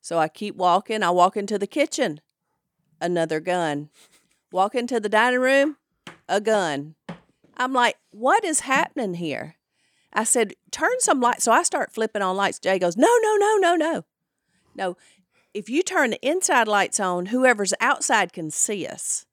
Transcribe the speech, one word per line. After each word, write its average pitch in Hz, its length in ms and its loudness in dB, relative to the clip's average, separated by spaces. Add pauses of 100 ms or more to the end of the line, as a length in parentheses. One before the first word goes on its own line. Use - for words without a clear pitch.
So 170 160 -4
I 156 100 2
keep - 280 -10
walking. 190 480 2
I 175 80 2
walk 180 260 4
into 202 220 -4
the 196 80 -4
kitchen, 240 540 -2 (800)
another 165 400 -2
gun. 160 500 -2 (600)
Walk 190 240 0
into 240 240 -2
the 214 100 -4
dining 240 300 2
room, 277 380 2 (500)
a 196 140 0
gun. 160 540 -2 (600)
I'm 254 180 -4
like, 240 220 2 (140)
"What 285 340 0
is 330 180 -2
happening 262 540 -2
here?" 156 400 -8 (580)
I 214 100 -2
said, 226 300 0 (180)
"Turn 466 280 -2
some 302 220 0
lights." 240 240 0
So 240 60 4
I 294 120 4
start - 300 -4
flipping 220 280 -4
on 185 140 -2
lights. 196 240 -2
Jay 190 200 0
goes, 175 180 0
"No, 277 100 6 (140)
no, 427 160 2
no, 415 200 2
no, 359 180 4
no. 302 280 -2 (720)
No, 180 220 -6 (560)
if 208 160 -8
you 302 140 0
turn 320 280 0
the - 160 -6
inside 294 400 2
lights 202 320 0
on, 180 280 -2
whoever's 226 540 2
outside 226 520 0
can 160 180 -8
see 202 360 -4
us. - 460 -8